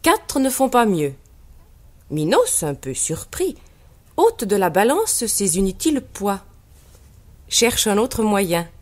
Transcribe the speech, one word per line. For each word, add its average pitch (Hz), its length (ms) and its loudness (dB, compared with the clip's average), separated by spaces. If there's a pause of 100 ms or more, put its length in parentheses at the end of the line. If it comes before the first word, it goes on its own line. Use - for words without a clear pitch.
Quatre 330 380 0
ne 262 100 2
font 262 180 0
pas 247 160 4
mieux. 151 300 0 (960)
Minos, 175 520 0
un 147 120 -4
peu 135 180 -10
surpris, - 640 -6 (640)
ôte 403 260 2
de 202 120 0
la 185 120 2
balance 240 560 0
ces 190 320 -2
inutiles 196 460 0
poids, 196 380 -6 (1080)
cherche - 380 0
un 202 100 2
autre 226 260 0
moyen. 185 460 0 (140)